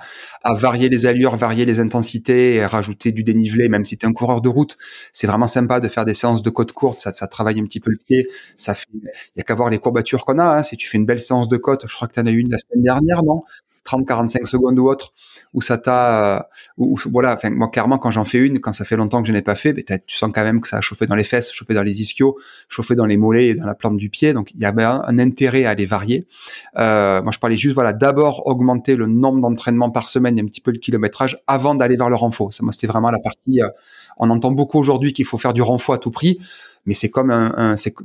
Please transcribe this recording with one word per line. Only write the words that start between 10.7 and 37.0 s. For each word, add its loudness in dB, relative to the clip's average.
tu -12
fais -2
une 2
belle 0
séance 0
de 2
côte, 0
je -16
crois -6
que -12
t'en -2
as 2
eu 2
une 0
la -2
semaine 0
dernière, 2
non ? 2
Trente, -2
quarante-cinq -2
secondes 2
ou 6
autre, -2
où -2
ça 0
t'a, 2
euh, -4
où, 0
où, -4
voilà, 2
enfin, -4
moi, -2
clairement, 0
quand -2
j'en 0
fais -2
une, 2
quand -4
ça -8
fait -2
longtemps 0
que -2
je 0
n'ai 0
pas -2
fait, 0
ben, -8
t'as, -6
tu -12
sens -2
quand 0
même 2
que -6
ça -4
a -2
chauffé -4
dans 0
les 2
fesses, -2
chauffé -8
dans 2
les -2
ischios, 0
chauffé -2
dans 2
les 2
mollets 4
et 2
dans -6
la -6
plante -2
du -6
pied. 0
Donc, -6
il -14
y -2
avait 0
un, 0
un 2
intérêt 2
à 0
les -2
varier. -2
Euh, 2
moi, -2
je -10
parlais 0
juste, 0
voilà, 2
d'abord 2
augmenter 2
le 0
nombre 2
d'entraînements 0
par -4
semaine 2
et 0
un -4
petit -12
peu -2
le -8
kilométrage -2
avant 0
d'aller 2
vers 0
le 2
renfort. -2
Ça, -6
moi, -2
c'était -6
vraiment 0
la -2
partie, -2
euh, -2
on 2
entend 2
beaucoup 0
aujourd'hui 2
qu'il -2
faut -6
faire -2
du 2
renfort 0
à -2
tout -8
prix, 0
mais -2
c'est -2